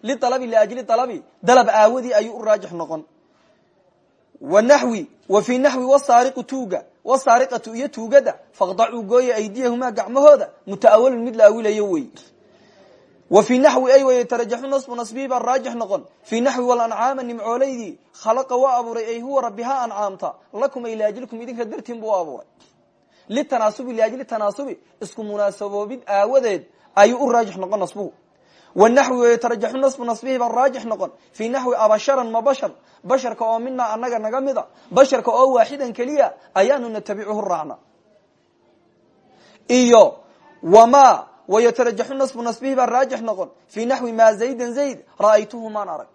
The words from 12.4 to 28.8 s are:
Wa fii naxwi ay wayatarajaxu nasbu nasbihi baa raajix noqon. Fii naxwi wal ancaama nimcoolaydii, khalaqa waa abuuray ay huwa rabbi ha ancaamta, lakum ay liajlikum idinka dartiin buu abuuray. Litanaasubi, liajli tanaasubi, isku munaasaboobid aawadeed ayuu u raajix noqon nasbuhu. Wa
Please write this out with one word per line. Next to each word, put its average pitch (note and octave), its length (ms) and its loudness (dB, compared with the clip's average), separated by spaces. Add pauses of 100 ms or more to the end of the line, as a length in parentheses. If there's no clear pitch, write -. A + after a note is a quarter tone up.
Wa G3+ 120 6
fii B3 160 2
naxwi C4 340 4
ay C4+ 120 8
wayatarajaxu A#3+ 600 -2
nasbu C4+ 300 -4
nasbihi A#3+ 320 -10
baa B3 100 -2
raajix B3 360 -2
noqon. G#3 300 -6 (180)
Fii A3+ 180 -4
naxwi B3 240 -2
wal B3 160 2
ancaama A#3 420 -2
nimcoolaydii, A#3+ 760 -6 (240)
khalaqa B3 340 -2
waa B3+ 220 2
abuuray A#3 260 -6
ay A3+ 160 -8
huwa C4 220 -2
rabbi A3+ 200 -8
ha B3+ 200 -4
ancaamta, G3+ 520 -8 (180)
lakum B3+ 320 -6
ay A3+ 120 -8
liajlikum A3 460 -6
idinka A#3+ 220 -10
dartiin A#3 360 -14
buu G#3+ 140 -4
abuuray. D#3+ 320 -8 (840)
Litanaasubi, A#3+ 640 -4
liajli A3+ 320 -4
tanaasubi, G#3+ 540 -6 (220)
isku A3 240 -12
munaasaboobid G#3 840 -6
aawadeed G3+ 580 0 (300)
ayuu A3 300 6
u B3 80 2
raajix A3+ 240 0
noqon F#3+ 240 -6
nasbuhu. F#3+ 320 -8 (640)
Wa G3+ 140 6